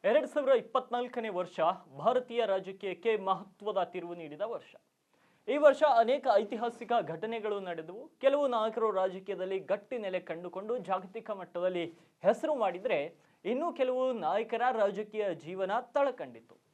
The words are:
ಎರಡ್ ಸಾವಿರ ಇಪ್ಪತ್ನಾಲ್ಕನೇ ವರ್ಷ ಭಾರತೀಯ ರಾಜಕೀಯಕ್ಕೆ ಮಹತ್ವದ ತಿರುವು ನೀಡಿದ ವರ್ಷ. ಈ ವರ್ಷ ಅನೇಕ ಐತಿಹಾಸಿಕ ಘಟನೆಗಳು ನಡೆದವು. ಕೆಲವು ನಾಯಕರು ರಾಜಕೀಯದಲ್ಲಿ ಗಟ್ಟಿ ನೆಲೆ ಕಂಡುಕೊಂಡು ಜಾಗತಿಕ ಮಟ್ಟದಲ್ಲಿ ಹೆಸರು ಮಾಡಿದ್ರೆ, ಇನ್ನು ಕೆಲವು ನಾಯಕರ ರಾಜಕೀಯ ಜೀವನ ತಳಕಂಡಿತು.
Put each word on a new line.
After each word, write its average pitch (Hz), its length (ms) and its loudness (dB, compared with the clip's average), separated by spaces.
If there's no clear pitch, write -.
ಎರಡ್ 277 180 4
ಸಾವಿರ 277 220 -2
ಇಪ್ಪತ್ನಾಲ್ಕನೇ 247 800 0
ವರ್ಷ 180 300 -6
ಭಾರತೀಯ 233 480 0
ರಾಜಕೀಯಕ್ಕೆ 190 720 -2
ಮಹತ್ವದ 190 680 -2
ತಿರುವು 175 320 -8
ನೀಡಿದ 156 260 -10
ವರ್ಷ. 214 340 -8
ಈ 262 100 2
ವರ್ಷ 294 260 8
ಅನೇಕ 247 500 4
ಐತಿಹಾಸಿಕ 226 580 0
ಘಟನೆಗಳು 202 580 -4
ನಡೆದವು. 180 500 -10
ಕೆಲವು 277 260 4
ನಾಯಕರು 220 440 0
ರಾಜಕೀಯದಲ್ಲಿ 190 680 -2
ಗಟ್ಟಿ 202 380 -4
ನೆಲೆ 185 220 -4
ಕಂಡುಕೊಂಡು 180 580 -8
ಜಾಗತಿಕ 190 540 -6
ಮಟ್ಟದಲ್ಲಿ 180 540 -4
ಹೆಸರು 226 340 2
ಮಾಡಿದ್ರೆ, 185 600 -2
ಇನ್ನು 269 280 -2
ಕೆಲವು 254 400 0
ನಾಯಕರ 220 480 -2
ರಾಜಕೀಯ 208 600 0
ಜೀವನ 180 460 -6
ತಳಕಂಡಿತು. 175 840 -4